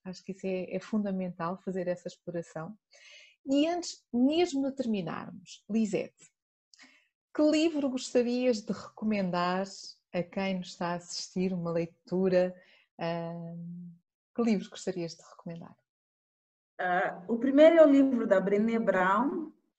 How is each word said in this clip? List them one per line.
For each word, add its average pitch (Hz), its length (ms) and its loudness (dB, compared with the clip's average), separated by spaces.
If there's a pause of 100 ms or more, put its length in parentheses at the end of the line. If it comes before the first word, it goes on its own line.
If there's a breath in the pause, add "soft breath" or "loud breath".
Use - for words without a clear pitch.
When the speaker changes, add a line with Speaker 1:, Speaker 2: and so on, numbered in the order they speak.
Speaker 1:
Acho 185 200 -14
que - 80 -10
isso 190 140 -12
é, 185 300 -6
é 185 40 -6
fundamental, 185 840 -4
fazer 180 240 -6
essa 175 200 -6
exploração. 170 720 -10 (680 soft breath)
E 285 200 2
antes 349 440 -6
mesmo 277 580 2
de 269 60 -8
terminarmos, - 920 -6
Lisete, 208 640 -4 (1040 soft breath)
que 302 100 2
livro 302 480 2
gostarias 247 680 0
de - 120 -6
recomendar 185 920 -2 (480)
a 175 100 -2
quem 190 340 -4
nos 180 120 -10
está - 240 -6
a - 20 -4
assistir, 180 580 -6
uma 170 180 -4
leitura? 180 840 0 (440 soft breath)
Ahm, 170 920 -8 (440)
que 240 60 0
livros 214 260 0
gostarias 170 480 -8
de - 140 -20
recomendar? - 460 -16 (1080)
Speaker 2:
Ah, 180 460 -2
o 233 100 0
primeiro 294 400 8
é 320 80 12
o 294 40 8
livro 269 360 4
da 190 160 4
Brené 214 380 2
Brown, 214 720 0 (280)